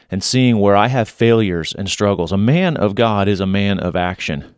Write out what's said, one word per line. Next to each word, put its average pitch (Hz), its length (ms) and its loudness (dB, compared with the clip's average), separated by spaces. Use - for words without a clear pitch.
and 95 120 -4
seeing 123 360 2
where 101 180 4
I 107 120 4
have 127 200 -2
failures 107 680 0
and 95 100 -8
struggles? 90 420 -2
A 98 60 -2
man 156 400 0
of 101 180 -2
God 104 320 0
is 98 140 0
a 95 60 -2
man 98 340 0
of 87 160 -4
action. 90 600 -6